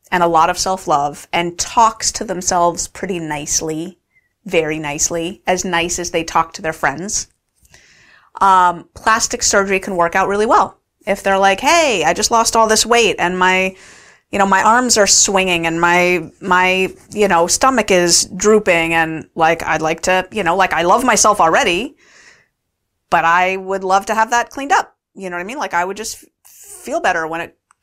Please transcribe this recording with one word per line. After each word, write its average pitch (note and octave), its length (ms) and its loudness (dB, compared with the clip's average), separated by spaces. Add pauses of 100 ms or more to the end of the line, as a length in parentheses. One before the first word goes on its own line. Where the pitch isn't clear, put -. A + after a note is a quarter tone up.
(120)
and F3+ 120 2
a E3+ 40 4
lot E3+ 220 4
of F3+ 80 -4
self-love D#3 720 -4
and F3 260 -4
talks - 560 0
to G#3+ 120 -8
themselves F3 640 -2
pretty F#3 300 -8
nicely, D#3 800 -6 (460)
very D#3+ 340 -2
nicely, E3 720 -6
as F#3 160 0
nice F3 360 -2
as E3+ 120 -8
they E3 140 -2
talk D#3+ 280 -2
to - 80 -10
their D#3+ 120 -2
friends, D#3+ 560 -6 (1120)
um, F3+ 540 4
plastic A#3 480 -2
surgery G3 360 0
can F#3+ 160 -6
work E3+ 200 0
out F#3+ 120 2
really G#3 200 0
well. - 320 0 (260)
If G3 160 -2
they're G3 160 0
like, G3 220 2
"Hey, C#4 440 2
I E3+ 120 2
just - 160 -2
lost A#3 240 0
all A3+ 120 4
this A3 160 2
weight A3 360 2
and F3+ 180 -2
my, F#3 380 0 (560)
you G3+ 80 -4
know, G3 80 2
my F#3+ 160 2
arms A#3 340 2
are G3+ 80 4
swinging F#3 600 0
and E3 120 -2
my, F3 520 2 (100)
my, F#3 500 0 (200)
you G3+ 160 2
know, E3+ 180 4
stomach B3 460 0
is F3 340 2 (100)
drooping F3+ 600 2
and, D#3+ 400 -2
like, E3 260 2
I'd D#3 220 -4
like D#3+ 180 -2
to, F#3 300 0
you G#3+ 100 -6
know, E3+ 140 0
like, F#3 180 0
I D#3+ 80 -2
love F#3+ 220 2
myself G#3+ 360 2
already, F#3 560 2 (1160)
but E3 120 2
I F#3 340 2
would F#3+ 260 -6
love F#3+ 240 0
to G#3+ 80 -2
have A3 160 0
that A#3+ 180 -2
cleaned C#4 220 -6
up." - 260 -2 (160)
You F#3+ 160 -12
know F3 60 -10
what F3 60 -6
I F3+ 40 -8
mean? C4 140 -12
Like, F#3 160 -6
I F3 100 0
would G3 100 -8
just G#3+ 280 -12
f-, - 280 -20
feel - 500 -10
better F3 260 -2
when E3 120 -8
it - 160 -12 (280)